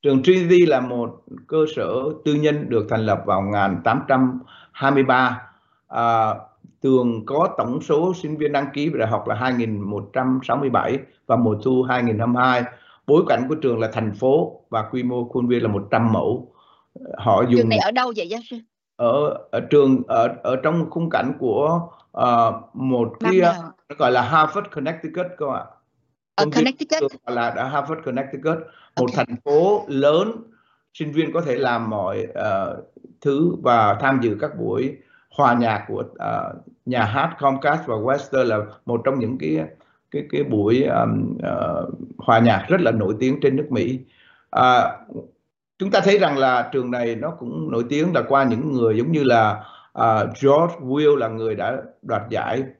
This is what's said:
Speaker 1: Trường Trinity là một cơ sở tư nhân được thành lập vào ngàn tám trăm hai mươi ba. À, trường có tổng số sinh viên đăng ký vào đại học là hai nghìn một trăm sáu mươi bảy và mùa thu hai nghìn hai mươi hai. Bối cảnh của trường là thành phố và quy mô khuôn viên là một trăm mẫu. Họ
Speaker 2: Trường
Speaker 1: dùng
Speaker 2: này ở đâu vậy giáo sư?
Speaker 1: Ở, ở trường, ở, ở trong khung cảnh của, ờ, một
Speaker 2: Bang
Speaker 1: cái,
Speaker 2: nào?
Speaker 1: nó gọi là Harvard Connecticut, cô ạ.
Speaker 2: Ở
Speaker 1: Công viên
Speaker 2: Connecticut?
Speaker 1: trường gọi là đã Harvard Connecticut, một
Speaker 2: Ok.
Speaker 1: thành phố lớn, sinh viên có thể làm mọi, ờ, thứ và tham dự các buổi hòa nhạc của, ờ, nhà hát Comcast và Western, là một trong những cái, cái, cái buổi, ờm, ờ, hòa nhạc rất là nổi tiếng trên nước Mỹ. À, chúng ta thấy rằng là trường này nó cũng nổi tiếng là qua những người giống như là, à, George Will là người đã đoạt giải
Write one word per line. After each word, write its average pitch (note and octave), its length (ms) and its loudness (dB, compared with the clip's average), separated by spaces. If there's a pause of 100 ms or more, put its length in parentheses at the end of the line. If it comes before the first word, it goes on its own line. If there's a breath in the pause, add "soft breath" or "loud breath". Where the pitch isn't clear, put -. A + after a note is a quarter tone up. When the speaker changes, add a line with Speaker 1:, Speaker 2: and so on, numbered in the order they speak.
Speaker 1:
Trường C3+ 220 2
Trinity F3+ 420 6
là C#3+ 140 4
một A#2+ 420 -4 (260)
cơ D#3 180 2 (100)
sở G#2 180 -2 (320)
tư D3+ 80 2
nhân D3 360 0
được A2 200 0
thành A2 160 0
lập G2 200 0
vào G2 160 0
ngàn G2 420 0
tám A#2 240 0
trăm B2+ 320 2 (320 loud breath)
hai C3+ 200 -2
mươi C3+ 120 4
ba. B2+ 380 2 (460 soft breath)
À, A2+ 460 0 (480)
trường A#2+ 440 2
có D#3 320 0
tổng B2 240 -4
số E3 400 0
sinh D3+ 160 -8
viên D3 140 -2
đăng C#3+ 220 0
ký D3 160 -2
vào C#3 100 -6
đại A2 100 0
học A2 180 -4
là G#2+ 80 -2
hai B2+ 180 -2
nghìn A2 280 -2
một G2+ 320 -8
trăm C3 300 0
sáu A#2+ 140 -2
mươi C#3+ 120 -2
bảy A#2 280 0 (300 loud breath)
và A#2+ 80 2
mùa A#2 280 2
thu B2+ 200 2
hai B2+ 200 0
nghìn A2 160 0
hai A#2 80 0
mươi B2 180 2
hai. B2 180 2 (440 loud breath)
Bối D#3 200 6
cảnh B2+ 220 0
của A#2+ 60 -2
trường A2+ 240 0
là A2 140 -2
thành G#2+ 200 -2
phố C3 560 0
và A2 220 -4
quy B2+ 120 -4
mô B2 260 -4
khuôn B2 180 -2
viên A#2+ 160 2
là A2+ 40 0
một G2+ 240 -2
trăm A#2 200 4
mẫu. G#2+ 420 -2 (640 soft breath)
Họ G#2+ 260 4
Speaker 2:
Trường B2 140 2
Speaker 1:
dùng A2+ 120 4
Speaker 2:
này A2+ 100 2
ở - 120 0
đâu B3 240 0
vậy F3 140 -6
giáo A3 100 -6 (100)
sư? B3 80 -12 (380)
Speaker 1:
Ở, C3 560 0
ở A2+ 80 -2 (100)
trường, C3+ 380 6
ở, A#2+ 360 2
ở B2+ 200 0
trong D#3+ 260 0
khung E3+ 200 -4
cảnh C3 300 -2
của, D3 500 0 (220 loud breath)
ờ, A#2+ 500 2 (120)
một B2 480 -2
Speaker 2:
Bang G3 100 0
Speaker 1:
cái, F#3 100 4
Speaker 2:
nào? E3+ 120 4 (360)
Speaker 1:
nó C#3+ 80 -12
gọi B2+ 140 2
là B2 100 4
Harvard D#3 500 0
Connecticut, E3 540 -6 (120)
cô D3 100 -6
ạ. A#2+ 140 -4 (720)
Speaker 2:
Ở D3+ 100 2
Speaker 1:
Công D3+ 40 -2
viên C#3+ 60 -4
Speaker 2:
Connecticut? C#4 440 0
Speaker 1:
trường - 260 -4
gọi B2 100 -6
là A#2 200 -2
đã B2 140 -4
Harvard D3 360 -4
Connecticut, C#3 520 -4 (420 loud breath)
một B2 60 4
Speaker 2:
Ok. B2 80 -2
Speaker 1:
thành B2 220 -2 (100)
phố F3 420 4
lớn, D3+ 440 2 (640 soft breath)
sinh D3+ 180 -8
viên D3 220 -2
có E3+ 80 0
thể C#3+ 140 -2
làm A#2+ 340 -2
mọi, G2+ 440 -4
ờ, G2 480 -4 (400)
thứ D3 400 2
và A2 380 4
tham C3+ 220 0
dự G#2+ 200 0
các G2 180 -4
buổi A2+ 380 -4 (400 soft breath)
hòa B2+ 160 4
nhạc A2+ 340 0
của, G2+ 160 -8 (140)
ờ, - 360 -6 (320)
nhà B2 180 -2
hát C3+ 360 -2
Comcast C#3+ 460 0
và A#2 100 -4
Western, C3 480 -2
là A2 160 0 (260 loud breath)
một A#2 180 -4
trong C3+ 160 0
những A#2+ 180 -4
cái, D#3 200 -2 (540 soft breath)
cái, - 180 -6
cái C#3+ 140 -2
buổi, A#2 400 2
ờm, A1+ 600 0
ờ, E2 460 -4 (280)
hòa A2+ 220 4
nhạc A2 300 4
rất F#3 120 2
là A2+ 100 2
nổi G#2+ 280 0
tiếng C3 220 0
trên C3+ 140 2
nước D3 140 -4
Mỹ. B2+ 300 -2 (500 soft breath)
À, B2+ 480 4 (840)
chúng F#3+ 120 -2
ta G3 120 4
thấy G3+ 160 4
rằng D3+ 180 2
là B2+ 340 2
trường B2 200 -4
này A#2+ 240 -2
nó C#3+ 240 -8
cũng D3 320 -8
nổi A#2 180 -2
tiếng D#3 240 0
là B2+ 80 2
qua C3+ 220 2
những C3 280 0
người A2+ 260 2
giống C3 140 0
như D3+ 120 0
là, A2 400 4 (300 loud breath)
à, A2 300 2
George D3 580 2
Will C#3+ 340 2
là A#2+ 120 -2
người A2+ 280 -4
đã A2+ 220 -4 (240)
đoạt A2 280 -4
giải A#2 340 -4 (160)